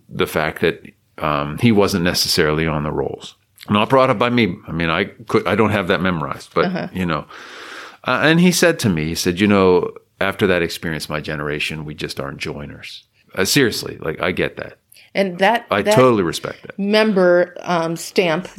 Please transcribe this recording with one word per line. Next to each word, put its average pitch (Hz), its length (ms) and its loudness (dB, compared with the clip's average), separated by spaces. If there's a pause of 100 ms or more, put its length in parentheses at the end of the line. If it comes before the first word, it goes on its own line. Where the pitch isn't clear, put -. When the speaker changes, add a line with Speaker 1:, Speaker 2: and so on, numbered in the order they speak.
Speaker 1:
the 85 200 -4
fact 80 340 -4
that, 82 200 0 (360)
um, 76 420 0
he 120 120 6
wasn't 98 340 4
necessarily 80 600 0
on 76 180 -2
the 76 80 -4
rolls. - 440 -6 (340)
Not 110 200 2
brought 131 200 6
up 120 80 2
by 120 120 0
me. 113 260 2 (120)
I - 40 -12
mean, 82 180 -2
I 90 160 0
could, - 400 -4
I 95 100 2
don't 104 160 2
have 101 180 0
that 90 120 2
memorized, 82 520 -4
but, 82 120 2
Speaker 2:
Uh-huh. 180 280 -4
Speaker 1:
you 92 120 -4
know. 78 200 -2 (800)
Uh, 120 180 -2
and 160 160 4
he 180 140 6
said 165 260 2
to 117 100 0
me, 78 160 0
he 82 100 -4
said, 90 240 -2
"You 104 80 4
know, 95 440 4 (300)
after 98 260 0
that 90 140 2
experience, 82 480 -6
my 76 100 -4
generation, 76 640 -6
we 76 100 -12
just 73 260 -10
aren't 69 180 -10
joiners." 71 680 -12 (320)
Uh, 95 100 -2
seriously, - 540 0
like, 80 220 -6
I 87 100 -2
get - 240 -4
that. - 220 -14 (360)
Speaker 2:
And 175 260 -4
that, 220 320 2
Speaker 1:
I 104 100 2
Speaker 2:
that 208 140 2
Speaker 1:
totally 120 280 6
respect 76 400 -6
that. - 160 -14
Speaker 2:
member, 196 840 2
um, 165 340 -2
stamp 180 520 -2 (120)